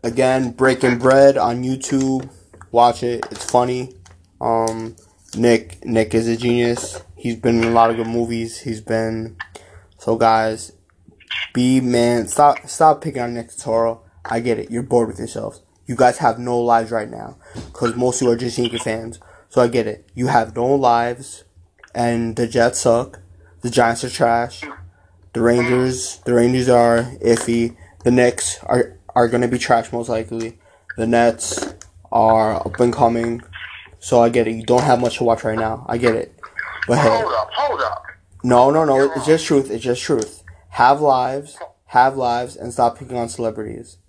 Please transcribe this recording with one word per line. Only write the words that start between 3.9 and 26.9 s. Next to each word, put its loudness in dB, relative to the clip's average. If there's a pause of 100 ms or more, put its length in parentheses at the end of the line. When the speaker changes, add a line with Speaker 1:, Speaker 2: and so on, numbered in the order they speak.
Speaker 1:
Um, -4 (400)
Nick, 2
Nick -2
is 0
a -2
genius. -2 (140)
He's -8
been 0
in 0
a 0
lot 4
of -2
good -4
movies. -4
He's -8
been, -6 (640)
so -2
guys, 0 (800)
be 2
man. 0
Stop, 2
stop 2
picking -6
on -6
Nick -10
Totoro. -2 (240)
I -4
get -2
it. -10
You're -6
bored 2
with -12
yourselves. -12 (240)
You -8
guys 4
have 0
no -2
lives 2
right -6
now, -14 (360)
'cause -4
most 0
of 0
you 4
are 2
just -6
Yankee -4
fans. -8 (280)
So 0
I 4
get 0
it. -12
You -4
have 0
no -2
lives, 0 (500)
and -2
the -2
Jets 0
suck. 0 (400)
The -6
Giants 0
are -8
trash. -2 (680)
The -4
Rangers, 0
the -2
Rangers 2
are 4 (200)